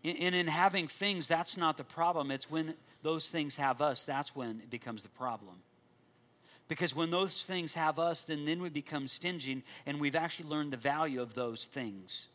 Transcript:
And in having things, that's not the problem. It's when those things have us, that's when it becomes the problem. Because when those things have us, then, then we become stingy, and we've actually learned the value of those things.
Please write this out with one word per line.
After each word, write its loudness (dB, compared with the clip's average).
And 2
in 4
having 4
things, 0
that's 2
not 4
the -8
problem. 2
It's -6
when 0
those 0
things -2
have 2
us, 2
that's -2
when -4
it -14
becomes -6
the -16
problem. -6
Because 0
when 2
those 2
things -2
have 2
us, 2
then, -4
then 2
we -4
become -4
stingy, -2
and -2
we've 2
actually 0
learned 0
the -4
value 2
of -4
those -2
things. -8